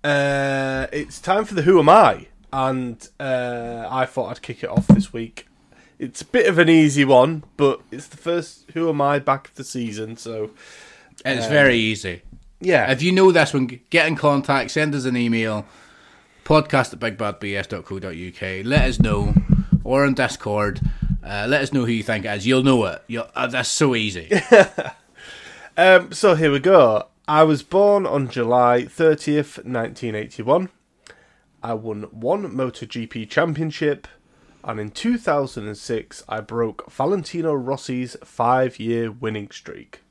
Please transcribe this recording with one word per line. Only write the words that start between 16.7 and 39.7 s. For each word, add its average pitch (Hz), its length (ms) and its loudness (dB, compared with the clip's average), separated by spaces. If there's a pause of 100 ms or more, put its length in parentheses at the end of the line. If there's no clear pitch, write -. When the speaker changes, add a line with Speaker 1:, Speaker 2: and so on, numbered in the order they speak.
Speaker 2:
at - 80 -16
bigbadbs 104 680 -6
dot 90 160 -10
co 95 140 -12
dot 90 180 -12
U 90 120 -12
K. 95 340 -10
Let 135 180 2
us 127 180 -2
know, 104 340 0 (520)
or 135 200 0
on 135 80 0
Discord. 104 680 -4 (420)
Uh, 101 240 -8
let 139 140 0
us 135 100 -6
know 131 140 0
who 117 80 -2
you 110 100 -4
think 107 220 -6
it 104 100 -6
is. 101 100 -8
You'll 131 180 2
know 127 200 4
it. 87 240 -6
You'll, 117 260 -10
uh, 123 140 -4
that's 123 220 -4
so 139 260 2
easy. 101 400 -4
Speaker 1:
<laughs> 180 60 2 (1300)
Um, 180 360 6
so 190 240 4
here 156 160 2
we 139 80 0
go. 135 480 6 (200)
I 151 160 4
was 156 200 2
born 202 420 2
on 139 240 -2
July 123 560 2
thirtieth, 151 800 0
nineteen 117 480 -8
eighty-one. 131 560 -2 (960)
I 117 100 -4
won 107 380 -8
one 151 440 -4
Moto 127 300 -6
G 113 220 -10
P 113 180 -10
championship, 151 840 -2 (560)
and 107 160 -8
in 107 120 -8
two 240 260 -2
thousand 139 480 -4
and 104 120 -10
six, - 520 -8
I 110 120 -6
broke 113 500 -6
Valentino 165 600 -4
Rossi's 127 720 -6
five-year 117 880 0
winning 110 360 -8
streak. - 600 -20